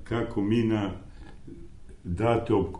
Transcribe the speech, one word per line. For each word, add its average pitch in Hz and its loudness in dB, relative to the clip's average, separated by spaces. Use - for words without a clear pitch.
kako 113 -2
mi 110 4
na 107 2
date 113 2
ok-, 90 2